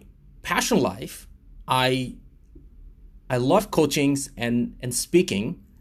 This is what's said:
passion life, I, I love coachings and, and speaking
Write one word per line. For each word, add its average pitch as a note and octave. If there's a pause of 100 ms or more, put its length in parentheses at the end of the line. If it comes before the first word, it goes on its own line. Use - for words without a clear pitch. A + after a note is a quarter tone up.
(420)
passion A#3+
life, A#2 (380)
I, C3 (1120)
I C3
love E3+
coachings C#3+
and, A#2+
and B2
speaking F3 (180)